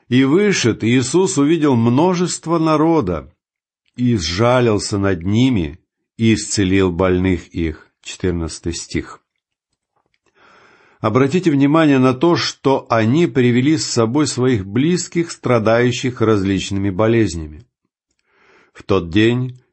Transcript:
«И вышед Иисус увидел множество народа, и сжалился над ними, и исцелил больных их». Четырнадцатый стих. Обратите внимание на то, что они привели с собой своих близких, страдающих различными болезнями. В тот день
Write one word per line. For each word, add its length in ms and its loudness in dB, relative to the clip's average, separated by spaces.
«И 160 2
вышед 600 0
Иисус 560 0
увидел 360 2
множество 840 0
народа, 760 0
и 220 0
сжалился 800 0
над 240 -2
ними, 560 0
и 180 2
исцелил 560 0
больных 560 0
их». 400 -8
Четырнадцатый 680 -6
стих. 480 -10
Обратите 520 0
внимание 480 2
на 140 4
то, 240 2
что 520 -2
они 380 2
привели 500 2
с 80 -6
собой 420 0
своих 380 -2
близких, 640 -2
страдающих 920 0
различными 720 0
болезнями. 720 -2
В 100 -20
тот 260 -2
день 520 0